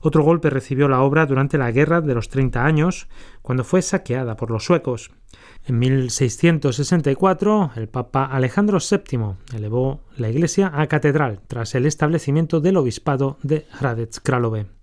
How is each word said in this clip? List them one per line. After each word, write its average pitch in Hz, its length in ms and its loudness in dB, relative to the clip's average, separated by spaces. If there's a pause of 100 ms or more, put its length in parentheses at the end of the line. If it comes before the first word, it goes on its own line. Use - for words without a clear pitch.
Otro 156 220 2
golpe 160 260 4
recibió 135 380 0
la 131 140 2
obra 147 240 4
durante 139 320 0
la 123 140 0
Guerra 151 280 2
de 147 160 0
los 113 140 -4
Treinta 131 360 0
Años, 156 440 0 (320)
cuando 127 220 -2
fue 180 180 2
saqueada 127 560 -4
por 113 120 -6
los 110 160 -4
suecos. 139 460 -2 (540)
En 123 120 -2
mil 127 320 2
seiscientos 139 680 0
sesenta 147 340 0
y 135 40 0
cuatro, 190 600 2
el 110 140 -6
Papa 135 360 -2
Alejandro 135 540 0
séptimo 110 580 -2 (160)
elevó 120 480 -2 (140)
la 117 140 -4
iglesia 165 440 0
a 147 140 0
catedral 143 600 0
tras - 280 -6
el 127 100 2
establecimiento 156 760 0
del 185 160 2
obispado 135 680 0
de 147 220 -2 (120)
Hradec 117 440 -6
Králové. 113 460 0 (160)